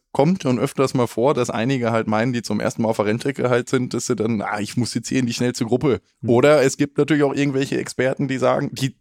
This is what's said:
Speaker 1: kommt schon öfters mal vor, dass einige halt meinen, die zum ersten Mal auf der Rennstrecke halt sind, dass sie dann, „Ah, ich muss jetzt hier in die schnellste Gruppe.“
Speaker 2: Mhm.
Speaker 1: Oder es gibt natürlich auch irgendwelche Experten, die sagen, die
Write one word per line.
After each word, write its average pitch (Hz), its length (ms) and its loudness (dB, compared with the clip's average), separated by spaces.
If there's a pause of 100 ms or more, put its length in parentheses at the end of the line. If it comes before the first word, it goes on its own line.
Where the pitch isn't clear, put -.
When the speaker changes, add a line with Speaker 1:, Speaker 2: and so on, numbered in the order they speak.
(120)
Speaker 1:
kommt 170 320 2
schon 127 160 0
öfters 135 340 -2
mal 123 140 2
vor, 131 260 0
dass 123 160 -2
einige 117 420 -2
halt 113 160 0
meinen, 110 260 0
die 120 80 -4
zum 107 180 -4
ersten 110 220 -4
Mal 110 80 2
auf 110 80 2
der 104 80 2
Rennstrecke 123 440 -2
halt 123 200 2
sind, 127 240 -2
dass 120 140 -4
sie 123 80 0
dann, 107 260 -2
„Ah, 104 180 -4
ich - 180 -6
muss 117 160 -2
jetzt 117 160 -6
hier 135 100 0
in 127 80 2
die 117 60 -4
schnellste 123 320 -2
Gruppe.“ 123 340 0 (220)
Speaker 2:
Mhm. 117 80 -2
Speaker 1:
Oder 135 340 6
es 131 140 0
gibt - 200 -2
natürlich 147 260 2
auch 139 120 2
irgendwelche 135 420 0
Experten, 131 500 -2
die 135 100 -4
sagen, 127 360 0
die 131 280 -6